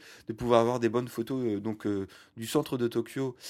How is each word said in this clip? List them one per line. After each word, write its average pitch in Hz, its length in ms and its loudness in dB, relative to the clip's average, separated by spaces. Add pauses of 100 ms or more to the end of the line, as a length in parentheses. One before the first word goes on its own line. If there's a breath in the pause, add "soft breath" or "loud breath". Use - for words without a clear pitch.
(280 loud breath)
de 117 60 -8
pouvoir 117 280 6
avoir 120 180 2
des 113 100 2
bonnes 123 180 0
photos, 123 360 -4
euh, 104 160 0
donc, 107 260 -6
euh, 98 220 0 (300 loud breath)
du 113 100 -8
centre 147 300 0
de 120 100 2
Tokyo, 123 480 -4 (140 loud breath)